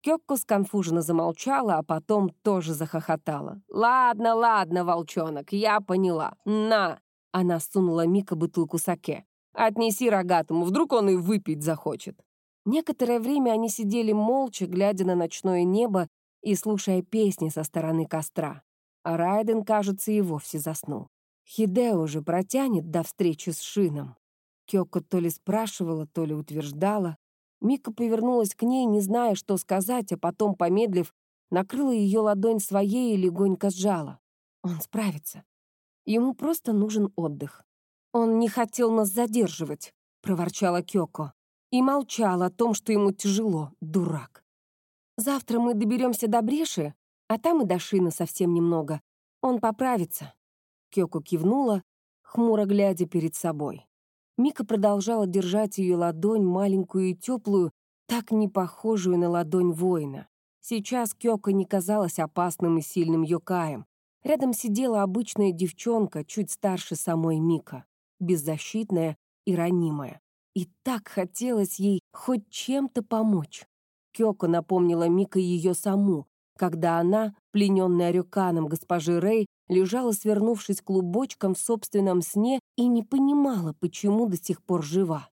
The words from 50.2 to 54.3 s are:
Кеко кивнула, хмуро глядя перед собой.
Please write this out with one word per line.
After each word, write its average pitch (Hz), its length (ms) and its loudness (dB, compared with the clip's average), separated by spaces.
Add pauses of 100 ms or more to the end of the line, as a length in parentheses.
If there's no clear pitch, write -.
Кеко 170 320 -2
кивнула, 202 600 2 (400)
хмуро 220 420 2
глядя 196 420 2
перед 160 300 -2
собой. 147 500 -6 (520)